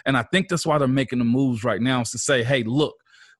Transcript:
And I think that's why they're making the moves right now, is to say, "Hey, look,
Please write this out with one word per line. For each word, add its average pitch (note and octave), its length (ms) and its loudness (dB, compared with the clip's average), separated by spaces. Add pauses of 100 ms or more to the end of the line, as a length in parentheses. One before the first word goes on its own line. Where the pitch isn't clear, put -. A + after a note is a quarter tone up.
And C3+ 120 0
I A#2+ 60 0
think F#3 260 -2
that's F3 160 -2
why D3+ 140 2
they're C#3 80 2
making C3 320 0
the A#2+ 60 0
moves B2 380 0
right G#2+ 180 0
now, B2+ 200 0
is - 100 -6
to - 60 -10
say, B2+ 260 0
"Hey, B2+ 200 0
look, B2 320 0 (440)